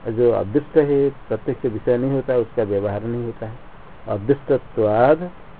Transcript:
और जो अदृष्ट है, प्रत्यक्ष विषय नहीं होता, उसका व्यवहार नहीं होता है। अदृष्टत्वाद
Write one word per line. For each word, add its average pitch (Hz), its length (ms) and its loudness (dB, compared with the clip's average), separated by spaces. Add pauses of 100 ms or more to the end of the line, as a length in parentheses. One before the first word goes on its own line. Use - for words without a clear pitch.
और 113 60 -2
जो 120 180 4
अदृष्ट 110 460 0
है, 143 340 4
प्रत्यक्ष - 540 -4
विषय 120 340 0
नहीं 135 140 0
होता, 131 220 0
उसका 117 280 0
व्यवहार 101 400 -2
नहीं 117 220 -4
होता 113 220 -8
है। 110 200 -14 (420)
अदृष्टत्वाद 123 1200 2 (300)